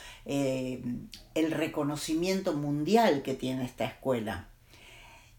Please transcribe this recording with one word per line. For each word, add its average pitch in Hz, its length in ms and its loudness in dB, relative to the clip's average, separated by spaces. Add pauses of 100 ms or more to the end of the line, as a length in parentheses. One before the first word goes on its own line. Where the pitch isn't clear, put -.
(260)
eh, 131 580 -2 (520)
el 160 160 2
reconocimiento 160 1000 0
mundial 151 680 4
que 135 140 -4
tiene 131 280 -2
esta 120 220 -2
escuela. 110 640 -2 (880)